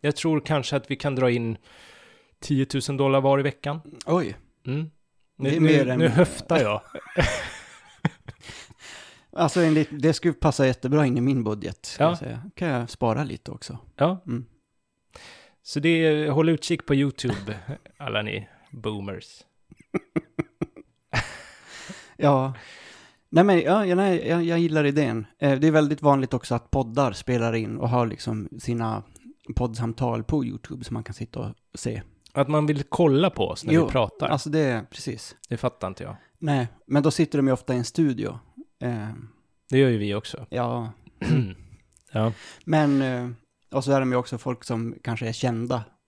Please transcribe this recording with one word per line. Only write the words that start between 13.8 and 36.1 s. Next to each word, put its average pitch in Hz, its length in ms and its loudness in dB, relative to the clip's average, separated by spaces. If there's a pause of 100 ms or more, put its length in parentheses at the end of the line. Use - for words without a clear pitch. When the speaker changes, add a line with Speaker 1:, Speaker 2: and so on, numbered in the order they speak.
Speaker 1:
Ja. 180 320 0
Speaker 2:
Mm. 117 180 -6 (1160)
Speaker 1:
Så - 160 -6
det 160 100 2
är, 156 400 2
håll 160 200 2
utkik 165 360 -2
på 147 100 2
YouTube, 110 600 -2 (220)
<laughs> - 200 -20
alla 110 240 -4
ni 104 260 -6 (240)
boomers. 101 560 -8
Speaker 2:
<laughs> - 160 -20 (2750)
Ja. 135 360 2 (760)
Nej, 170 140 6
men, 196 180 6
ja, 202 240 2
ja, 180 100 2
nej, 190 320 2
jag, 170 160 0
jag 170 160 0
gillar 156 240 2
idén. 139 420 0 (140)
Eh, 139 200 4
det 151 80 4
är 160 40 6
väldigt 151 300 4
vanligt 139 320 4
också 123 220 -2
att - 160 -4
poddar 127 400 0
spelar 117 440 -2
in 113 220 -4
och - 120 -2
har 123 180 2
liksom 107 420 -6 (100)
sina 113 440 -4 (520)
poddsamtal 117 680 -2
på 143 220 -2
YouTube 120 380 -10
som - 100 -10
man 113 100 -8
kan 101 100 -12
sitta - 260 -10
och 110 160 -8 (180)
se. 110 280 -6 (320)
Speaker 1:
Att 135 140 0
man 151 180 2
vill 147 180 0
kolla 165 460 4
på - 180 -2
oss - 180 -8
när - 80 2
Speaker 2:
Jo, 165 120 6
Speaker 1:
vi - 60 -6
pratar. 123 360 -2
Speaker 2:
alltså 147 220 -2
det, 139 400 0
precis. - 460 -12 (140)
Speaker 1:
Det 117 80 -4
fattar - 300 -4
inte 92 160 -10
jag. - 120 -12 (220)